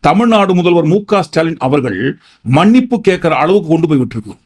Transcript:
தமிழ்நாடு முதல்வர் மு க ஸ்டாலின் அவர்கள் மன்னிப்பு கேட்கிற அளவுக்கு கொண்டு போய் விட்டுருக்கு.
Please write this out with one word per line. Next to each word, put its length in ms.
தமிழ்நாடு 540
முதல்வர் 300
மு 200
க 180
ஸ்டாலின் 360
அவர்கள் 600
மன்னிப்பு 580
கேட்கிற 360
அளவுக்கு 320
கொண்டு 200
போய் 100
விட்டுருக்கு. 360